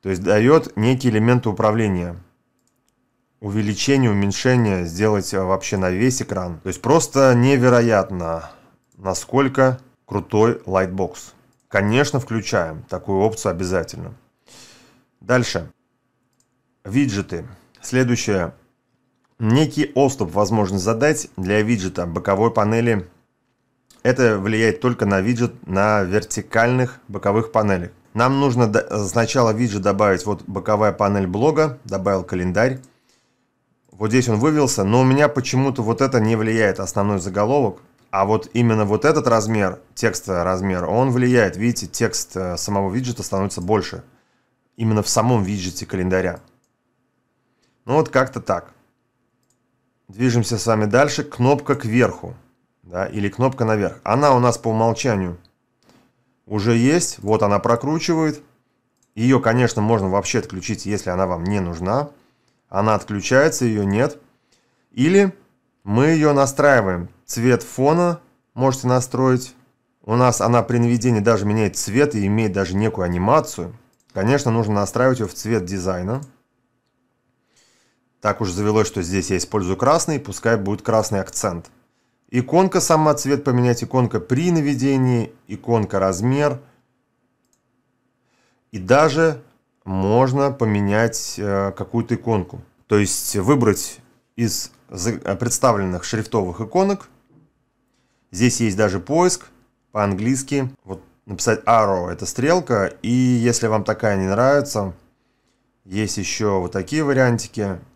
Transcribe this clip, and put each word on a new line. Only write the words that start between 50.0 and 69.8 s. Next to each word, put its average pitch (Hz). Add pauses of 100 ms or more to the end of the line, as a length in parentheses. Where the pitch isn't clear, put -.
Движемся 117
с 101
вами 107
дальше. 131
Кнопка 139
кверху, 110 (480)
да, 87
или 101
кнопка 123
наверх. 104
Она 135
у 123
нас 120
по -
умолчанию 110 (1120)
уже 107
есть. 139
Вот 107
она 101
прокручивает. 151 (720)
Её, 123
конечно, 117
можно 104
вообще 98
отключить, 95
если 98
она 92
вам 87
не 101
нужна. 92 (640)
Она 107
отключается, 127
её 107
нет. 104 (720)
Или 185 (480)
мы 113
её 156
настраиваем. 127 (160)
Цвет 120
фона 160 (340)
можете 131
настроить. 127 (480)